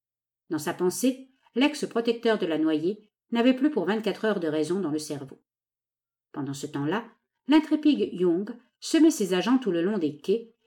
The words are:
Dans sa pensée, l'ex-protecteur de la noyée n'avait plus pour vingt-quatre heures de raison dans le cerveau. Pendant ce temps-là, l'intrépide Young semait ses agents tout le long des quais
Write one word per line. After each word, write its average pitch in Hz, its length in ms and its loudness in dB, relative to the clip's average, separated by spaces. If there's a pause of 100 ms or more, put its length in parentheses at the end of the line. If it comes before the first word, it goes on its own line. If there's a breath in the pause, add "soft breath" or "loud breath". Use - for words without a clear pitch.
(500)
Dans 156 80 -2
sa 156 160 -4
pensée, 185 560 -2 (260 loud breath)
l'ex-protecteur 233 840 0
de 185 80 -4
la 160 120 -2
noyée 156 520 -2 (220)
n'avait 240 220 4
plus 277 180 0
pour 175 140 -2
vingt-quatre 208 380 -2
heures 208 140 0
de 170 80 -4
raison 156 320 0
dans 160 140 -2
le 151 80 -2
cerveau. 139 420 -12 (880)
Pendant 139 220 -8
ce 143 140 -10
temps-là, 151 360 -4 (440)
l'intrépide 302 640 2
Young 185 440 0 (220 soft breath)
semait 320 320 4
ses 185 240 0
agents 208 240 2
tout 214 140 -2
le 170 100 0
long 208 160 0
des 147 200 -2
quais 226 360 -4 (120 soft breath)